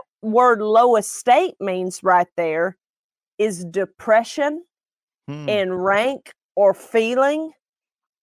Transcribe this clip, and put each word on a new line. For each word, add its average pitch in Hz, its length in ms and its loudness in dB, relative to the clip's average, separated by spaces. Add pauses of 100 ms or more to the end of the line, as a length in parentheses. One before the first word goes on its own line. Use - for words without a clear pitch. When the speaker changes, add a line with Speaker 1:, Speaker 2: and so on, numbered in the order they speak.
(220)
Speaker 1:
word 226 400 2
low 226 340 4
estate 262 640 0
means 185 460 -6
right 180 320 2
there 170 400 -2 (640)
is 196 260 -4
depression 226 1000 -2 (600)
Speaker 2:
Hmm. 147 220 -12
Speaker 1:
in 196 260 -2
rank 202 600 -4 (220)
or 196 180 4
feeling 269 800 -2 (720)